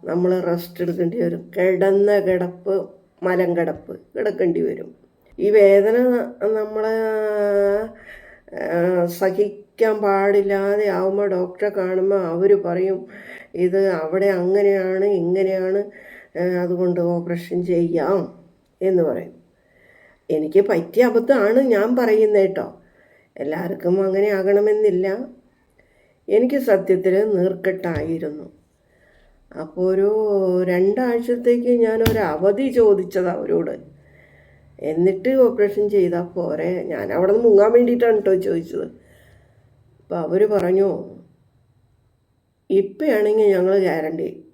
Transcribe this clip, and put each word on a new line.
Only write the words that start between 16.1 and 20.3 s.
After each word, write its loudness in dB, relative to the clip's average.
ഏ, -4
അതുകൊണ്ട് -2
ഓപ്പറേഷൻ -4
ചെയ്യാം" -2
എന്ന് 2
പറയും. -6
എനിക്ക് 2